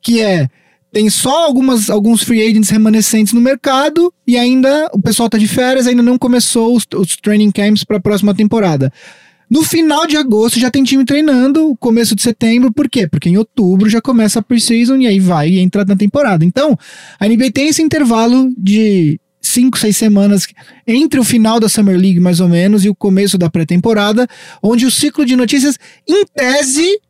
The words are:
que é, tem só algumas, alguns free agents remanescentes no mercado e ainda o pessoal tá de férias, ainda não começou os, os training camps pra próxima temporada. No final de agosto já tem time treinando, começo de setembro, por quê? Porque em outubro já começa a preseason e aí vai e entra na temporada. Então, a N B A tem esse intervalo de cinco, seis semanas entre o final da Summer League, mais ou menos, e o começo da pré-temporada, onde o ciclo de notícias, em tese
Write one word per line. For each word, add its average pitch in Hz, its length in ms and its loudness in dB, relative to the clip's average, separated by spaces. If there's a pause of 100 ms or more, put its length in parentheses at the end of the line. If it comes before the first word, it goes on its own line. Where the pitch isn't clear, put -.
que 233 200 0
é, 185 260 0 (460)
tem 214 160 0
só 294 380 -2
algumas, 254 420 0
alguns 214 340 0
free 226 180 0
agents 220 280 2
remanescentes 214 640 2
no 233 80 2
mercado 277 720 0 (120)
e 247 120 0
ainda 262 560 0
o 202 80 -2
pessoal 233 260 -2
tá 220 100 -2
de 214 100 2
férias, 254 400 0
ainda 247 140 2
não 247 160 2
começou 240 560 0
os, 226 120 0 (100)
os 180 220 -4
training 208 340 0
camps 208 320 0
pra 208 160 -4
próxima 208 340 -2
temporada. 190 600 0 (540)
No 285 140 0
final 311 460 0
de 302 100 -2
agosto 233 420 0
já 247 120 -2
tem 269 120 0
time 269 220 0
treinando, 285 760 0
começo 233 360 0
de 196 60 -6
setembro, 233 500 0
por 294 180 -2
quê? 208 180 -2
Porque 160 220 -4
em 180 80 2
outubro 208 520 0
já 226 120 0
começa 226 380 0
a - 20 -4
preseason 233 540 0
e 262 100 2
aí 196 140 2
vai 170 300 0
e 185 100 2
entra 185 260 0
na 196 100 0
temporada. 202 500 0
Então, 262 300 0 (440)
a 202 60 -4
N 226 120 2
B 262 100 0
A 214 40 -2
tem 277 160 -2
esse 320 140 -2
intervalo 254 760 0
de 190 600 0 (220)
cinco, 247 360 0
seis 214 200 -2
semanas 202 500 2 (400)
entre 269 320 0
o 240 60 0
final 226 340 0
da 220 100 0
Summer 196 260 0
League, 180 260 2
mais 180 180 0
ou 185 80 2
menos, 185 380 2
e 214 40 2
o 196 60 -2
começo 196 420 0
da 170 120 0
pré-temporada, 208 800 0 (360)
onde 233 220 2
o 247 60 0
ciclo 294 340 -2
de 254 100 0
notícias, 254 420 0 (320)
em 392 160 2
tese 285 720 -2 (100)